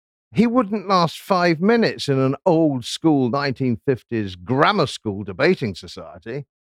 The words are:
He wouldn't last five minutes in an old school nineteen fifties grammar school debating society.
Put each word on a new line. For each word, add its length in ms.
He 140
wouldn't 420
last 300
five 420
minutes 480
in 100
an 180
old 380
school 460
nineteen 540
fifties 500
grammar 520
school 360
debating 540
society. 720